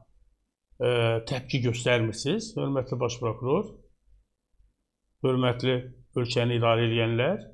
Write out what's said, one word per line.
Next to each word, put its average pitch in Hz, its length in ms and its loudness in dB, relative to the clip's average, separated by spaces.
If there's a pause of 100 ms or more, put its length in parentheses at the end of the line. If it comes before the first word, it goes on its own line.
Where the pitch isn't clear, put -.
(800)
e, 123 80 2 (420)
təpki 127 380 -4
göstərmirsiniz, 123 880 0
hörmətli 139 440 -2
baş 117 200 -2
prokuror, 127 440 -2 (1600)
hörmətli 127 560 2 (360)
ölkəni 120 420 0
idarə 117 300 4
edənlər, 117 640 0